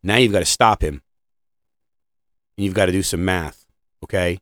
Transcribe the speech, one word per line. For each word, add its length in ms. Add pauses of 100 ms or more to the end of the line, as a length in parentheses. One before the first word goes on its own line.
Now 120
you've 140
gotta 140
stop 400
him. 180 (1500)
And 80
you've 100
gotta 180
do 100
some 220
math, 420 (380)
okay? 380